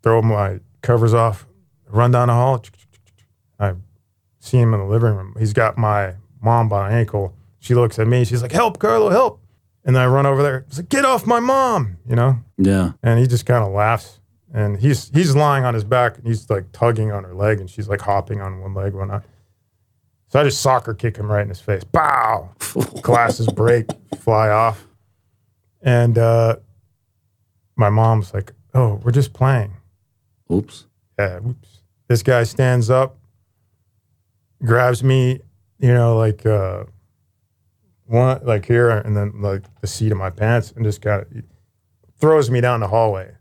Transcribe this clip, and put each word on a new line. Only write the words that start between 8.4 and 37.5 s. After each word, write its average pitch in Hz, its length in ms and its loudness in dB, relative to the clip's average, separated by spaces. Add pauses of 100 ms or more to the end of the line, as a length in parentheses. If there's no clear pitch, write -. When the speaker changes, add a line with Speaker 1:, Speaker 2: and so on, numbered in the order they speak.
Speaker 1:
like, 120 100 -8
"Help, 208 260 -2
Carlo, 214 300 2
help." 220 320 0 (460)
And 131 100 2
I 127 100 4
run 139 200 2
over 139 160 2
there. 131 260 -2
It's 131 100 -14
like, 175 120 -12
"Get 277 160 0
off 240 200 0
my 233 140 2
mom," 233 560 -2 (100)
you 120 80 -4
know? 120 220 2 (220)
Speaker 2:
Yeah. 95 340 2 (100)
Speaker 1:
And 117 160 2
he 127 80 4
just 120 200 -2
kinda 120 220 2
laughs. 107 520 -2 (320)
And 104 260 -2
he's, 131 360 0
he's 151 200 2
lying 143 300 2
on 123 80 0
his 110 120 -4
back, 123 340 0
and 117 80 -12
he's, 113 240 -4
like, 95 220 -4
tugging 110 380 0
on 101 140 -8
her 90 100 -18
leg, 104 240 0
and 92 120 -12
she's, 104 180 -10
like, 101 140 -4
hopping 101 400 -4
on 95 180 -10
one 95 140 -10
leg, 98 180 -4
whatnot. 98 320 -8 (1040)
So 139 120 2
I 147 40 2
just - 160 0
soccer 127 340 -2
kick 110 220 -6
him 104 160 -8
right 104 100 0
in 104 60 -6
his 95 120 -12
face. 98 240 -4
Bow! 135 680 -2 (240)
Speaker 2:
<laughs> - 280 -6
Speaker 1:
Glasses 117 460 2
break, 113 380 0 (320)
fly 110 320 0
off. 110 360 0 (1000)
And, 120 320 2
uh, 113 400 2 (1200)
my 107 140 2
mom's 110 440 2
like, 101 180 -6 (220)
"Oh, 110 280 0
we're - 80 0
just 135 220 0
playing." 123 400 0 (800)
Speaker 2:
Oops. - 340 -4 (320)
Speaker 1:
Yeah, 92 260 -4
oops. - 380 -12 (260)
This 117 140 2
guy 120 220 2
stands 123 460 0
up, 131 280 0 (1500)
grabs 120 380 2
me, 131 380 2 (400)
you 123 120 4
know, 117 240 4
like, 113 300 0
uh, 98 380 -2 (1200)